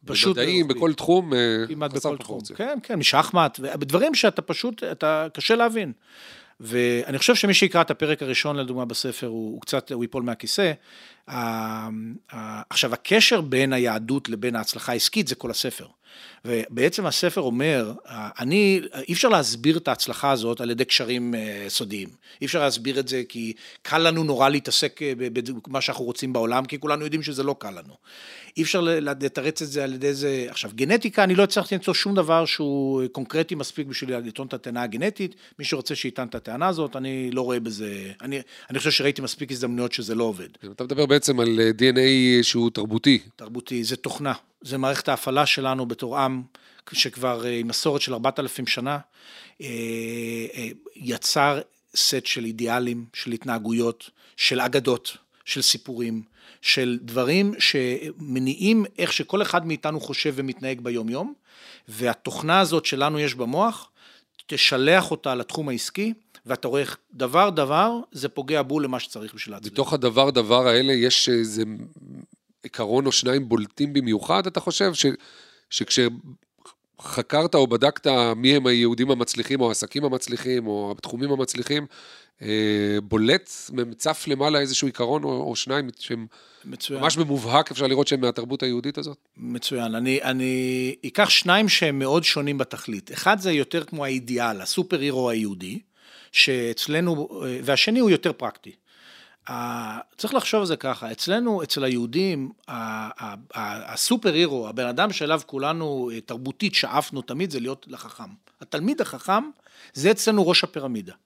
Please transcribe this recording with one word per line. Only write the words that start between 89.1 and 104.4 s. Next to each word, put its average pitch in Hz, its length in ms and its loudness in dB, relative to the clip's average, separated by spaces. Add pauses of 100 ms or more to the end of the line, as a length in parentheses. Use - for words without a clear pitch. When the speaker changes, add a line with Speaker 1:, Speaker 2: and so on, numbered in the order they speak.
Speaker 1:
מצוין. 120 580 -6
אני, 127 280 0
אני 127 720 -2 (100)
אקח 196 240 2
שניים 190 400 4
שהם 147 300 2
מאוד 143 240 2
שונים 143 340 0
בתכלית. 117 540 -6
אחד 202 280 2
זה 185 120 0
יותר 156 320 0
כמו 151 220 -8
האידיאל, 120 560 -2
הסופר 180 380 -2
הירו 131 300 0
היהודי, 104 500 -4 (520)
שאצלנו, 147 1120 0
אה, 127 200 -6
והשני 143 360 4
הוא 226 100 6
יותר 165 240 4
פרקטי. - 380 -10 (800)
ה-, 120 500 -8 (180)
צריך 214 160 -4
לחשוב 226 260 2
על 202 60 0
זה 160 100 0
ככה, 120 360 -6
אצלנו, 202 520 -2
אצל 139 200 -2
היהודים, 131 680 -2 (160)
ה-, 127 60 -12
ה-, 110 600 -10 (180)
ה-, 110 400 -10
הסופר 208 400 2
הירו, 143 340 2